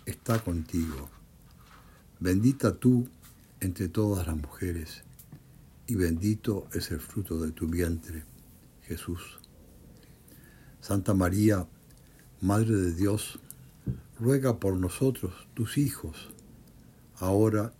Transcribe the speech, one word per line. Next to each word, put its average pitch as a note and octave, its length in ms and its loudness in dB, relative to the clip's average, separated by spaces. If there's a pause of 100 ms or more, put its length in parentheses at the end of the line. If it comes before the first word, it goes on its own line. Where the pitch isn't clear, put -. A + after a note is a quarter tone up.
está - 340 -2
contigo. D#2+ 680 -4 (1120)
Bendita G#2 540 4
tú B2+ 340 4 (500)
entre F#2 300 -2
todas G2+ 360 2
las D#2+ 120 -2
mujeres, D#2+ 680 -8 (840)
y A#2 100 -2
bendito F#2+ 760 0
es - 180 -4
el E2 100 -6
fruto E2+ 400 -6
de D#2+ 100 -2
tu D#2+ 160 -4
vientre, E2 560 -2 (600)
Jesús. - 560 -10 (1400)
Santa G2+ 340 0
María, F#2+ 540 4 (720)
Madre G#2+ 360 2
de F2+ 180 2
Dios, G2+ 460 -2 (800)
ruega B2+ 440 2
por F#2+ 160 2
nosotros, F#2 560 0 (200)
tus - 240 -4
hijos, - 520 -4 (880)
ahora G#2 640 2